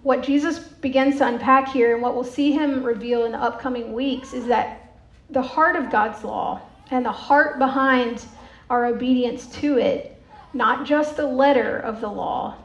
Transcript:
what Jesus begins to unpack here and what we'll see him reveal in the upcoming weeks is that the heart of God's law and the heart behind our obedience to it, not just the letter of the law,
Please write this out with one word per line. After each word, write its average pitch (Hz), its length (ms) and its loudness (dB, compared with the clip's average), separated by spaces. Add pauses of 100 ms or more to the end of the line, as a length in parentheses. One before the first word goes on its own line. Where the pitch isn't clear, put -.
what 254 200 2
Jesus 294 360 0
begins 269 600 0
to 262 80 4
unpack 240 420 4
here 233 260 4
and 233 80 -2
what 247 120 0
we'll 247 100 -4
see 285 280 0
him 277 300 0
reveal 233 420 -2
in 226 80 -4
the - 100 -6
upcoming 233 500 -4
weeks 254 400 -4
is 247 140 -8
that - 500 -2 (340)
the 262 120 0
heart 320 340 2
of 247 140 -4
God's 214 340 -2
law 196 360 -4 (300)
and 254 140 0
the 220 80 -2
heart 294 460 2
behind 262 640 2 (440)
our 240 180 0
obedience 247 600 0
to 285 320 -2
it, - 420 -2 (340)
not 254 300 0
just 302 320 0
the 302 100 -2
letter 262 520 2
of 220 220 -8
the 208 100 -6
law, - 440 -6 (100)